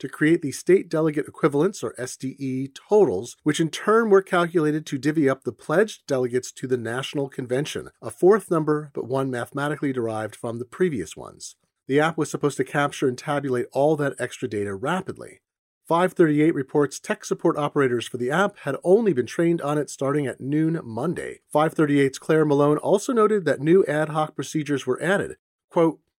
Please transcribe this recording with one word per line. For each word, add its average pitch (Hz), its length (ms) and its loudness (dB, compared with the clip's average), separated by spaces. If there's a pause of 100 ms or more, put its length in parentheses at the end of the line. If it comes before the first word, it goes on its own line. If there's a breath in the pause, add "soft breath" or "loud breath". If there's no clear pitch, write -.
to 139 80 -10
create 165 340 2
the 139 80 -6
state 175 380 2
delegate 156 400 -2
equivalents, 160 560 0
or 120 120 -8
S 127 200 -10
D 131 240 -8
E, 131 260 -6
totals, 135 800 0
which 151 160 0
in 165 100 0
turn 220 400 2
were 196 120 8
calculated 165 640 0
to 143 120 -4
divvy 147 300 2
up 131 160 -2
the 117 80 -4
pledged - 560 -2
delegates 127 420 -2
to - 160 -10
the 127 100 0
national 127 520 -6
convention, 131 640 -6 (120)
a 113 80 -10
fourth 190 400 4
number, 151 420 0
but - 140 -8
one 135 240 -2
mathematically 139 600 -4
derived 110 420 -6
from 117 240 -8
the 120 60 -10
previous 139 520 -4
ones. - 380 -16 (320)
The 135 140 2
app 160 180 0
was 147 100 -2
supposed 147 280 -2
to 135 80 -2
capture 147 420 -2
and 123 100 0
tabulate 135 560 -4
all 143 260 2
that 143 200 -4
extra 123 300 -6
data 101 260 -4
rapidly. 131 680 -8 (440)
Five 175 280 0
thirty-eight 156 400 4
reports 143 440 0
tech - 280 -8
support 170 320 0
operators 135 500 0
for - 80 -8
the 123 140 -4
app 185 300 0
had 139 220 -4
only 196 300 4
been 120 140 2
trained 170 340 0
on 143 160 -2
it 147 140 -2
starting 143 360 -2
at 120 140 -6
noon 156 420 0
Monday. 113 600 -6 (100)
Five 151 220 2
thirty-eight's 143 440 2
Claire 160 280 2
Malone 147 320 4
also 196 340 0
noted 214 320 2
that 147 160 0
new 170 240 6
ad 151 240 0
hoc 151 260 -2
procedures 143 520 -4
were 123 160 0
added. 147 340 -2 (320)
Quote, 165 320 2 (180)